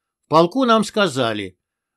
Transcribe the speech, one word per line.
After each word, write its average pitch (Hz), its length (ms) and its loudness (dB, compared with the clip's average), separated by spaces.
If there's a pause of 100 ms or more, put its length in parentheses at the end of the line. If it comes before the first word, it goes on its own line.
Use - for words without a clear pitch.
(260)
В - 20 -20
полку 170 360 2
нам 220 200 2
сказали: 120 720 -4 (380)